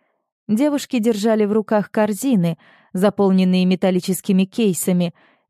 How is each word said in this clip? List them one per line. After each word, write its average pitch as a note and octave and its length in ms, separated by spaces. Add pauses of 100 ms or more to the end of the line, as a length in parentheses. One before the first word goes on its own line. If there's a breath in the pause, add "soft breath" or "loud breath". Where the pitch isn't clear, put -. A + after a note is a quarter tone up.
(480)
Девушки C4 520
держали G#3+ 460
в G3+ 80
руках G#3+ 380
корзины, G#3 640 (360 soft breath)
заполненные F#3 720
металлическими F#3 800
кейсами, F3+ 680 (360 soft breath)